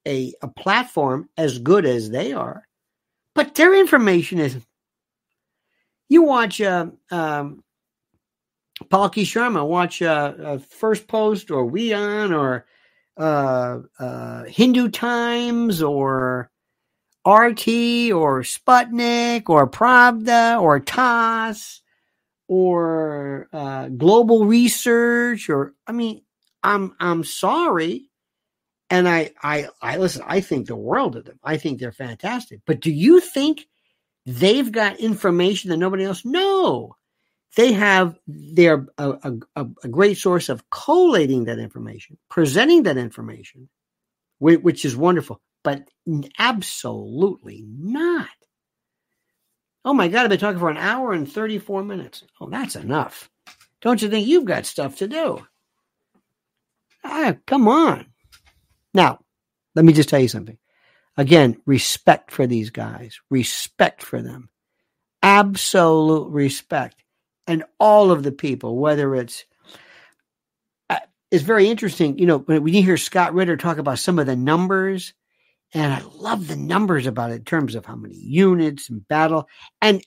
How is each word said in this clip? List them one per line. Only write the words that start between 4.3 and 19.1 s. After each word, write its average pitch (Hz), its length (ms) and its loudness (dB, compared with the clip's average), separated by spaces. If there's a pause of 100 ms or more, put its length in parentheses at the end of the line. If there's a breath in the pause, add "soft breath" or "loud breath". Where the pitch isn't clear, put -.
is, 135 180 -2 (1500)
you 330 140 8
watch, 240 360 0
uh, 180 280 -2 (220)
um, 151 540 -6 (1200)
Palki 196 380 0
Sharma, 220 420 -2
watch, 175 360 -4
uh, 151 320 -2 (100)
uh, 147 140 -8
First 214 500 -6
Post 214 440 -4
or 131 200 -2
Wian 208 680 -4
or, 131 280 -4 (500)
uh, 131 640 -2 (180)
uh, 120 460 -12
Hindu 247 460 2
Times 233 920 -4
or 135 720 -2 (720)
R 220 300 6
T 233 580 -2
or 147 300 0
Sputnik 240 1040 -4